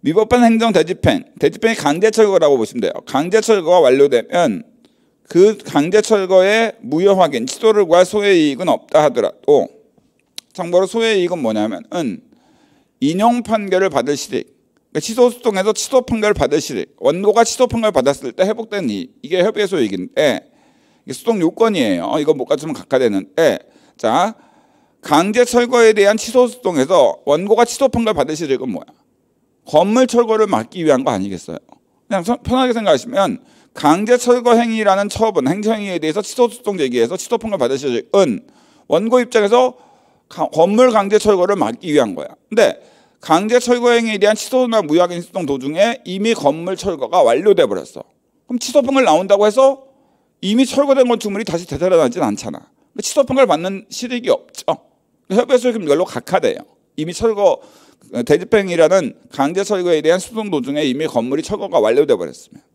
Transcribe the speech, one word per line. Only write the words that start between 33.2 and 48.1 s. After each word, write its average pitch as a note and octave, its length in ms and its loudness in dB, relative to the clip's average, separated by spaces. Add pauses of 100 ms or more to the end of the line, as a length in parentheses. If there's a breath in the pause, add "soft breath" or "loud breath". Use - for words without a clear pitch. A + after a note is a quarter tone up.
강제 G#3 460 2
철거 A#3+ 360 2
행위라는 G#3+ 540 0
처분, G3 400 -2
행정행위에 G3+ 520 -4
대해서 D#3 200 -4
취소 A#3+ 280 -2
소송 G#3+ 280 -8
제기해서 B2+ 400 0
취소 A3+ 220 -6
판결 G#3+ 200 -6
받으실 C3 360 -2
이익은 C#3+ 520 0 (420 soft breath)
원고 A3+ 320 2
입장에서 A#3+ 540 0 (540 soft breath)
가-, D#3+ 220 -6
건물 G#3+ 400 4
강제 G#3 280 0
철거를 G3+ 380 2
막기 - 380 -4
위한 A#2 200 2
거야. D2+ 120 -10 (240)
근데 G#3+ 280 2 (440 soft breath)
강제 G#3+ 380 2
철거 A#3+ 320 0
행위에 A3+ 260 0
대한 G#3 160 4
취소나 A#3 480 0
무효확인 F3 400 0
소송 F3 240 -8
도중에 D3 580 -2
이미 G#3 300 -2
건물 E3 420 -2
철거가 E3+ 460 -2
완료돼 D#3+ 440 4
버렸어. F#2+ 360 -8 (440)